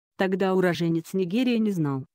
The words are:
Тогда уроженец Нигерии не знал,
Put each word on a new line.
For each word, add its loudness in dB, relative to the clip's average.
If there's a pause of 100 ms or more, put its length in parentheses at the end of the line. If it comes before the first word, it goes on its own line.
(160)
Тогда 0
уроженец 0
Нигерии 0
не 0
знал, -2 (100)